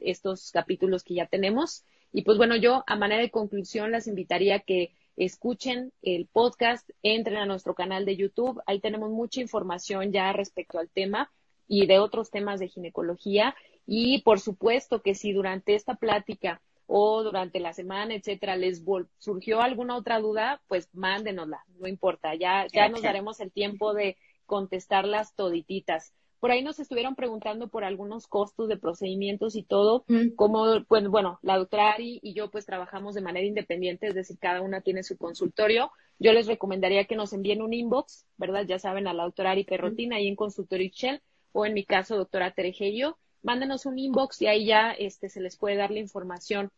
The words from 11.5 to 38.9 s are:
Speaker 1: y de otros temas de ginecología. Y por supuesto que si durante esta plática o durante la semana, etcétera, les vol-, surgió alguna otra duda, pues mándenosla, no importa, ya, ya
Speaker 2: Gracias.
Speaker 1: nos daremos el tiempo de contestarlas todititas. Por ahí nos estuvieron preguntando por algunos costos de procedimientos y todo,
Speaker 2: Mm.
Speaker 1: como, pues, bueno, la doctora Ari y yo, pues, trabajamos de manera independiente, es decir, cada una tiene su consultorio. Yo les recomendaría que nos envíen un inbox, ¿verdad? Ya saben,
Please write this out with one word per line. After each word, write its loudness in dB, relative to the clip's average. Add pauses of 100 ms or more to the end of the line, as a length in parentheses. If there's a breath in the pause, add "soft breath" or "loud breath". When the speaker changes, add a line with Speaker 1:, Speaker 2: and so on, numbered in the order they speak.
Speaker 1:
y 6
de 10
otros 0
temas -4
de -6
ginecología. -2 (320 soft breath)
Y 2
por 6
supuesto 0
que 2
si -4
durante 0
esta -2
plática -2 (240)
o 4
durante -4
la -6
semana, -6
etcétera, -6
les -2
vol-, -2 (100)
surgió -2
alguna 0
otra -2
duda, -2
pues -2
mándenosla, -6 (140)
no -12
importa, -2
ya, 0
ya -4
Speaker 2:
Gracias. 6
Speaker 1:
nos -6
daremos -2
el -10
tiempo -2
de -2 (300)
contestarlas -2
todititas. -4 (280)
Por 2
ahí 2
nos -8
estuvieron -4
preguntando -6
por -6
algunos -8
costos -2
de -2
procedimientos -4
y -6
todo, 4
Speaker 2:
Mm. 4
Speaker 1:
como, 4
pues, 6
bueno, 2
la 2
doctora 4
Ari -6
y -10
yo, -6
pues, -10
trabajamos -8
de -4
manera -4
independiente, -4
es -4
decir, -6
cada 0
una -4
tiene -2
su -10
consultorio. 0 (260)
Yo 8
les 6
recomendaría 0
que -4
nos -6
envíen -2
un -4
inbox, -4 (120)
¿verdad? -2
Ya -4
saben, -4